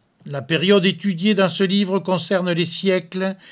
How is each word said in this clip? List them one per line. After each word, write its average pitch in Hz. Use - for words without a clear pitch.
La 143
période 175
étudiée 190
dans 190
ce 170
livre 190
concerne 180
les 170
siècles 185